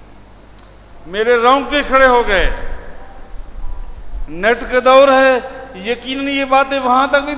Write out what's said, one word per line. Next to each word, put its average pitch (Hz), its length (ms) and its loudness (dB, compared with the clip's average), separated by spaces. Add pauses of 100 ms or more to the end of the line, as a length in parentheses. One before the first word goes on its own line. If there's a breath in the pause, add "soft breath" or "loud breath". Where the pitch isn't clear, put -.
(1080)
میرے 220 300 0
رونگٹے 262 500 2
کھڑے 269 200 4
ہو 247 220 4
گئے۔ 185 220 2 (1800)
نیٹ 208 320 -2 (120)
کا 254 120 0
دور 262 240 6
ہے، 262 300 4 (520)
یقیناً 269 380 -6
یہ 277 160 -2
باتیں 269 340 0
وہاں 262 280 0
تک 277 180 0
بھی 294 140 -6